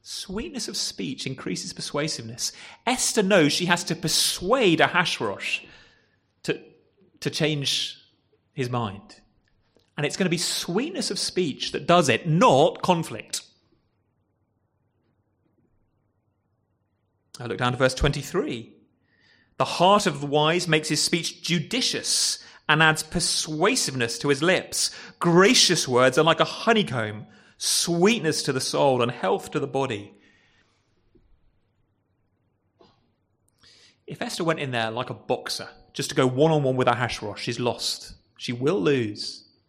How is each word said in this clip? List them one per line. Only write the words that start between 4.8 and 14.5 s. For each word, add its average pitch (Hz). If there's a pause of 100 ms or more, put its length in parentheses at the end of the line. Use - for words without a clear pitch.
Ahasuerus 139 (800)
to, - (600)
to 147
change 147 (560)
his 123
mind. 110 (760)
And 147
it's 139
gonna 185
be 165
sweetness 240
of 196
speech -
that 143
does 170
it, 113
not 160
conflict. 160 (4000)